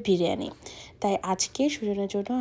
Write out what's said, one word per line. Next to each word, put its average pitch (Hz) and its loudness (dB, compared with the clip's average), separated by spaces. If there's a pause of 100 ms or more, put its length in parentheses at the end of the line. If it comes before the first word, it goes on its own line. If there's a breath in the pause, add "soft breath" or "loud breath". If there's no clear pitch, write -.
বিরিয়ানি। 180 2 (520 loud breath)
তাই 196 2 (180)
আজকে - 0 (120)
সুজনের 202 -2
জন্য 202 -2 (100)